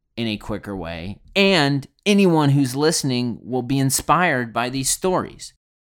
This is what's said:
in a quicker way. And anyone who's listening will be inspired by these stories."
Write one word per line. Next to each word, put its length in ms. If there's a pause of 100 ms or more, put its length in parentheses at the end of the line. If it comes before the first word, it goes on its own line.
(160)
in 120
a 80
quicker 400
way. 440 (140)
And 520 (180)
anyone 460
who's 260
listening 640
will 200
be 160
inspired 760
by 160
these 220
stories." 640 (440)